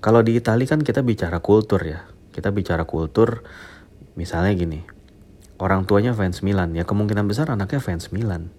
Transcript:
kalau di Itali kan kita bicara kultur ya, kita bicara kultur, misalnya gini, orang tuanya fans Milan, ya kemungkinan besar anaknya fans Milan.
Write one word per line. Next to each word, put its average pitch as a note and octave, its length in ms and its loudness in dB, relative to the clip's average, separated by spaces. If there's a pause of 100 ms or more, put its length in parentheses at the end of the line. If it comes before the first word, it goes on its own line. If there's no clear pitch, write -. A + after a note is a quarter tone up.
kalau A2+ 160 6
di A2+ 160 4
Itali A#2 320 2
kan D3+ 160 2
kita C#3 160 0
bicara F2+ 400 -2
kultur G#2 400 4
ya, D#2+ 240 -8 (320)
kita G2 160 -2
bicara F2 320 -2
kultur, F#2+ 560 2 (800)
misalnya E3+ 320 0
gini, E2 320 -4 (720)
orang F#2+ 320 0
tuanya G#2 240 4
fans F#2+ 320 -2
Milan, F#2 320 0
ya E2+ 80 -2
kemungkinan G#2 400 0
besar B2 240 -2
anaknya A#2 320 -2
fans - 320 -6
Milan. F2+ 460 -4